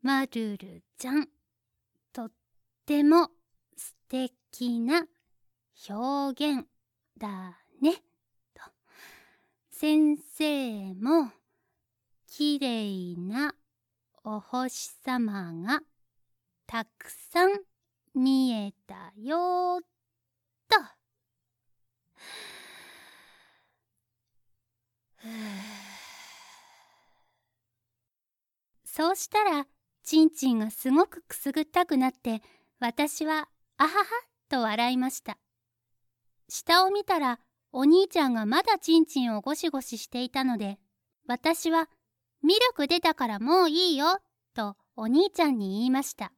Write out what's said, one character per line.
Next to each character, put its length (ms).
「マ 260
ル 300
ル 260
ち 120
ゃ 20
ん、 160
と 120
っ 60
て 180
も 260
素 200
敵 720
な 260
表 640
現 120
だ 420
ね」 200
と。 60
「先 480
生 760
も、 380
綺 320
麗 580
な 360
お 160
星 480
様 500
が 280
た 200
く 240
さ 360
ん 60
見 360
え 220
た 300
よ」 640
と。 80
ふ 100
ぅ。 20
そ 280
う 20
し 140
た 140
ら、 220
チ 220
ン 40
チ 220
ン 80
が 120
す 200
ご 140
く 160
く 120
す 180
ぐ 100
っ 40
た 200
く 120
な 120
っ 20
て、 300
私 460
は、 220
あ 60
は 60
は、 160
と 120
笑 320
い 40
ま 120
し 140
た。 140
下 360
を 60
見 140
た 140
ら、 200
お 140
兄 240
ち 80
ゃ 100
ん 60
が 120
ま 180
だ 160
チ 200
ン 60
チ 180
ン 120
を 60
ゴ 140
シ 140
ゴ 100
シ 180
し 100
て 160
い 60
た 140
の 140
で、 220
私 420
は、 180
「ミ 140
ル 180
ク 140
出 120
た 140
か 140
ら 120
も 260
う 40
い 240
い 40
よ」 220
と 200
お 120
兄 240
ち 100
ゃ 80
ん 80
に 220
言 60
い 60
ま 100
し 140
た。 220